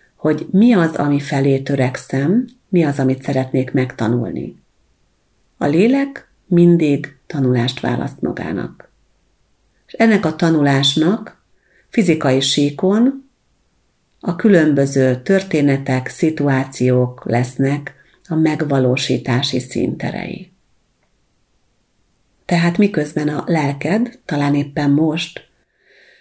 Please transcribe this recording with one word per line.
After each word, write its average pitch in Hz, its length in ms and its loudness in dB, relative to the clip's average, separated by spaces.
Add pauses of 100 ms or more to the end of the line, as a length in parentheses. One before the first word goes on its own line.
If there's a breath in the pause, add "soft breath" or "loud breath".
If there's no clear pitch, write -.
(160 soft breath)
hogy 151 360 -2
mi 226 220 6
az, 160 220 2
ami 143 240 0
felé 139 400 0
törekszem, 139 840 -2 (240)
mi 170 140 4
az, 143 160 0
amit 131 240 0
szeretnék 131 480 -2
megtanulni. 120 880 -4 (960)
A - 80 -4
lélek 254 640 0 (140)
mindig 170 720 2 (100)
tanulást 127 520 0
választ 120 420 -4
magának. - 720 -6 (960)
És - 60 -20
ennek 220 320 2
a 156 100 -2
tanulásnak 156 1080 0 (460)
fizikai 156 500 2
síkon 190 920 0 (920)
a 175 160 -6
különböző 139 840 2
történetek, 139 840 0
szituációk 135 1160 0
lesznek 135 680 -2 (340 soft breath)
a 165 80 -4
megvalósítási 131 1200 0
színterei. - 920 -6 (1900)
Tehát 170 320 0
miközben 151 500 0
a 151 200 -4
lelked, 160 800 -2
talán 143 300 0
éppen 143 340 -2
most, 156 600 -2 (720 soft breath)